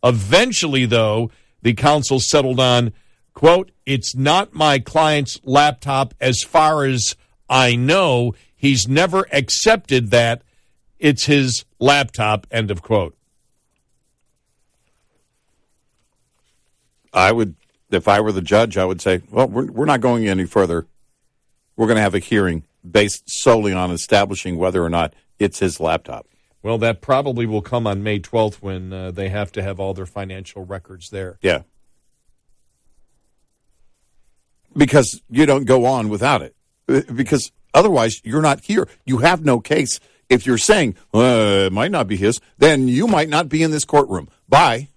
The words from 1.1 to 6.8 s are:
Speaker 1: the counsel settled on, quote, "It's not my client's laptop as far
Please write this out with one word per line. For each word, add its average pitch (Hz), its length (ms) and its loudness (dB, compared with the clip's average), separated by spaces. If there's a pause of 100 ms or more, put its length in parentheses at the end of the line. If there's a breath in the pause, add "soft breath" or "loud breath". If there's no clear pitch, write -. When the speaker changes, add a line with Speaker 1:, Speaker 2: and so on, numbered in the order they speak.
Speaker 1:
the 120 120 0
counsel 139 460 2
settled 131 400 0
on, 123 340 2 (400)
quote, 175 380 4 (140)
"It's 135 300 -6
not 151 380 0
my 151 260 2
client's 151 640 -2
laptop 139 760 0
as 123 240 -2
far 156 420 2